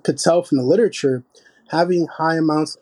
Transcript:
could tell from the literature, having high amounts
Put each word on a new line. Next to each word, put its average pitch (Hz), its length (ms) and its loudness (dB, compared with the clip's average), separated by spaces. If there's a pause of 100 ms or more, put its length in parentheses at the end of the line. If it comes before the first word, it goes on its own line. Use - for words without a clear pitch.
could 139 140 -2
tell 170 260 2
from 147 140 -2
the 127 80 0
literature, 143 580 0 (460)
having 170 380 0
high 160 280 -2
amounts 156 460 0